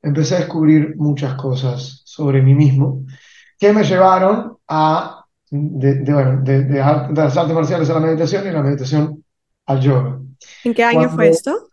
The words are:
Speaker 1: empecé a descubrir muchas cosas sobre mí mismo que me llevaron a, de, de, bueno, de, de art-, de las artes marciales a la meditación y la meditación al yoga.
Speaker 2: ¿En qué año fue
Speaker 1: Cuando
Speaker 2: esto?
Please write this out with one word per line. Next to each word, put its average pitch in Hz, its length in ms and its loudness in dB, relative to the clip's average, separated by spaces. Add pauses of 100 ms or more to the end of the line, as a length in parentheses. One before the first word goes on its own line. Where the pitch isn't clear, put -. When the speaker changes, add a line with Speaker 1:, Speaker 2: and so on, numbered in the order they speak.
Speaker 1:
empecé 151 340 -2
a 175 40 0
descubrir 156 580 0
muchas 139 380 -4
cosas 131 720 -6
sobre 139 360 0
mí 135 120 6
mismo 135 520 2 (540)
que 208 140 4
me 208 100 2
llevaron 185 720 2 (100)
a, 156 580 -2 (240)
de, 139 460 -2
de, 135 180 -2
bueno, 131 300 0
de, 135 200 2
de 139 180 -2
art-, 143 280 0
de 156 140 0
las 135 140 0
artes 165 180 -2
marciales 160 340 0
a 165 60 0
la 160 60 0
meditación 165 460 -2
y 185 40 -6
la 156 100 -2
meditación 139 600 -2 (420)
al 135 160 -2
yoga. 135 380 0 (440)
Speaker 2:
¿En 240 100 -2
qué 233 100 0
año 233 260 2
fue - 0 -
Speaker 1:
Cuando 165 140 -2
Speaker 2:
esto? 165 500 0